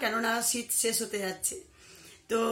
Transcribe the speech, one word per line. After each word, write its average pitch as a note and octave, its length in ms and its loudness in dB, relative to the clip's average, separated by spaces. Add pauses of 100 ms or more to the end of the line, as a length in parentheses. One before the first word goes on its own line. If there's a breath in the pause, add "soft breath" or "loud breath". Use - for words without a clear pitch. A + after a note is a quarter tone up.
কেননা A3+ 300 2 (160)
শীত A#3 200 0 (140)
শেষ A3+ 220 2
হতে G#3 200 -4
যাচ্ছে। - 320 -2 (760 loud breath)
তো A3+ 100 4 (120)